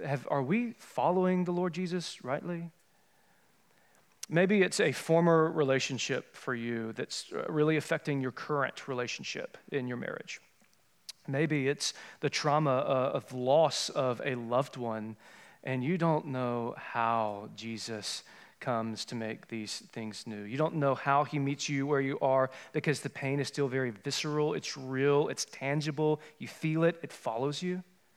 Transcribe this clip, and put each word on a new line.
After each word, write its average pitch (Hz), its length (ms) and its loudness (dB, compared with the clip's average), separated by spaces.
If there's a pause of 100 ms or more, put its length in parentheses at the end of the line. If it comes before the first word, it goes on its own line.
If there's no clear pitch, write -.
have, 139 240 -4
are 143 140 2
we 220 360 0
following 180 640 2
the 175 80 -2
Lord 175 220 0
Jesus 180 500 -6
rightly?" 170 460 -6 (1600)
Maybe 190 340 6
it's 185 180 2
a 170 100 4
former 165 600 6
relationship 135 840 0
for - 200 -6
you 117 400 -4
that's, - 380 -8
uh, - 160 -4
really 156 280 4
affecting 147 440 0
your 131 120 -2
current - 560 -4
relationship - 680 -6 (140)
in 131 160 0
your 123 120 -4
marriage. - 420 -8 (880)
Maybe 143 400 2
it's - 260 -2 (240)
the 147 120 0
trauma, 147 480 4
uh, 135 360 2
of - 180 -4
loss 131 580 4
of 127 340 0
a 135 100 -2
loved 120 420 0
one, 113 400 -4 (460)
and 127 220 -2
you 175 140 2
don't 160 280 2
know 120 500 -2
how 110 800 0
Jesus 110 680 -8 (360)
comes 113 440 -2
to - 100 -10
make 113 340 -6
these 110 340 -6 (100)
things 110 340 -8
new. 104 180 -8
You 107 120 -8
don't 160 200 0
know 139 180 4
how 143 300 2
he 147 140 -4
meets 139 300 -2
you 139 180 0
where 143 140 2
you 135 200 -2
are 131 300 4 (220)
because 151 280 0
the 135 100 -6
pain 139 280 -2
is 135 100 -2
still 143 200 0
very 127 220 0
visceral, 151 640 -2
it's - 200 -6
real, 139 540 2
it's - 160 -4
tangible, 151 800 0 (160)
you - 100 -10
feel 160 360 0
it, 170 180 4
it - 100 -10
follows 131 500 -2
you. 180 200 -2 (340)